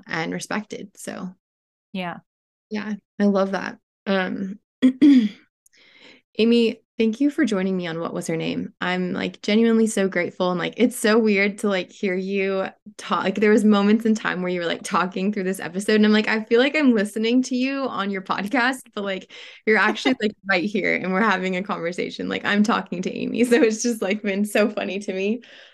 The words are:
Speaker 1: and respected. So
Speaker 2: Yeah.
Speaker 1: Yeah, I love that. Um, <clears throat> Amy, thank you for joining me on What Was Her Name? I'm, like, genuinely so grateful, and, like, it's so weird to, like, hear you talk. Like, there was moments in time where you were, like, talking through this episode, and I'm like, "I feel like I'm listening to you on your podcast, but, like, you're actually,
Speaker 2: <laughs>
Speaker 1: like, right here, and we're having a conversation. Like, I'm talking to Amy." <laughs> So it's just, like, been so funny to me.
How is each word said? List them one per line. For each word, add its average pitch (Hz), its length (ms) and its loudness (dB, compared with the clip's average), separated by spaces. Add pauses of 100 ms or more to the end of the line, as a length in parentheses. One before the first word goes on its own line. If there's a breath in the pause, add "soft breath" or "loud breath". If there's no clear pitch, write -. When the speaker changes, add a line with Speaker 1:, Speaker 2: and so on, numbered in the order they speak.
Speaker 1:
and 170 260 -6
respected. - 640 -8
So - 380 -12 (580)
Speaker 2:
Yeah. 180 260 -8 (520)
Speaker 1:
Yeah, 208 240 -6 (260)
I 202 60 4
love 196 260 2
that. - 260 -6 (280)
Um, 196 520 -4 (240)
<clears throat> 254 460 6 (1120 soft breath)
Amy, 233 420 4 (180)
thank 226 220 0
you 285 100 2
for 294 160 0
joining 190 300 -2
me 180 100 -4
on 165 140 -6
What 165 120 -6
Was 175 140 -6
Her 165 100 -2
Name? 165 460 -6
I'm, 180 320 -2
like, - 260 -6
genuinely 226 460 4
so 196 220 0
grateful, 180 420 -2
and, 175 80 -2
like, 165 180 -4
it's 247 180 2
so 220 240 2
weird 202 400 2
to, 214 100 -2
like, 185 220 -2
hear 185 240 -4
you 190 520 -2 (320)
talk. - 260 -2
Like, 196 120 -2
there 214 140 4
was 214 140 6
moments 208 400 4
in 220 100 2
time 180 280 -4
where 180 100 -4
you 180 80 -2
were, 170 60 -4
like, - 160 -4
talking 185 500 -2
through 196 120 -6
this 190 140 -4
episode, 202 380 -2
and 214 80 6
I'm 214 80 6
like, 214 160 2
"I 220 160 -2
feel 233 160 4
like 285 160 2
I'm 269 180 4
listening 226 500 0
to 254 120 -4
you 269 320 -2
on 196 220 -6
your 190 100 -6
podcast, 233 640 -2 (120)
but, 202 100 -8
like, 190 280 -8 (320 loud breath)
you're 214 140 4
actually, 214 380 2
Speaker 2:
<laughs> - 40 -8
Speaker 1:
like, 214 120 0 (140)
right 185 180 0
here, 180 300 0
and 175 180 -4
we're 190 100 2
having 185 340 0
a 180 60 -2
conversation. 180 640 -6
Like, 190 160 -4
I'm 202 180 2
talking 190 400 -2
to 175 100 -6
Amy." - 320 -2
<laughs> 240 80 0
So 233 100 6
it's 220 200 2
just, 240 200 -4
like, 202 200 -4
been 202 220 -2
so 208 240 2
funny 196 320 -6
to 202 140 -8
me. 202 260 -4 (320 loud breath)